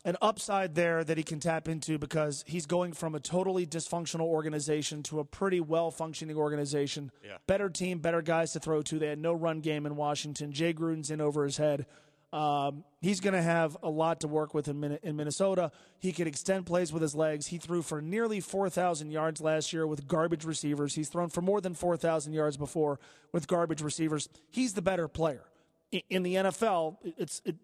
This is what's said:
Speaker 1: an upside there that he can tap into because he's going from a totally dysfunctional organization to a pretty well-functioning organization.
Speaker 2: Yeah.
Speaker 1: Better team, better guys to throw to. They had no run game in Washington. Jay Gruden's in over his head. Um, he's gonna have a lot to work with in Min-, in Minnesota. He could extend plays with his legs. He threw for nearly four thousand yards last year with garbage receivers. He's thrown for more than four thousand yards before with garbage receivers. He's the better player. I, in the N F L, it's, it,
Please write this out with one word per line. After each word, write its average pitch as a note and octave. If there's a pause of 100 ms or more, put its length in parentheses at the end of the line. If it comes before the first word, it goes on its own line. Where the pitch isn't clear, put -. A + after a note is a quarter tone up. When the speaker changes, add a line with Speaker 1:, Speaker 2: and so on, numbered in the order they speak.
Speaker 1:
an F3
upside G3
there E3
that D#3
he D#3
can D3+
tap D#3+
into D#3
because D3+
he's D#3+
going F3
from D#3+
a D3
totally F#3
dysfunctional E3
organization D3+
to D3+
a C#3+
pretty F#3
well-functioning D#3+
organization. D3 (140)
Speaker 2:
Yeah. G2+ (100)
Speaker 1:
Better G3
team, F3+
better E3+
guys D#3+
to D#3+
throw D#3
to. D#3
They D3+
had D3
no E3
run D#3+
game D3+
in D3
Washington. D3
Jay E3
Gruden's D#3
in D#3
over D3
his C#3
head. D3 (460)
Um, C#3+ (160)
he's F#3
gonna F#3+
have E3
a E3+
lot D#3+
to D#3
work D3+
with D3+
in D3
Min-, D3
in D3+
Minnesota. E3+ (300)
He F#3
could E3
extend F#3
plays F3
with D#3+
his D3
legs. D#3
He F3
threw E3+
for D3+
nearly G#3
four F#3+
thousand E3+
yards D#3
last D#3
year D#3+
with C#3+
garbage D#3+
receivers. D3
He's D3+
thrown F3
for F3+
more G3+
than F3+
four F3
thousand D#3+
yards D3+
before D3 (340)
with E3+
garbage E3
receivers. D3+ (200)
He's B3
the G3
better E3+
player. D#3 (500)
I, F3+
in F#3
the F3+
N F#3+
F F#3
L, F3
it's, F3
it, A3+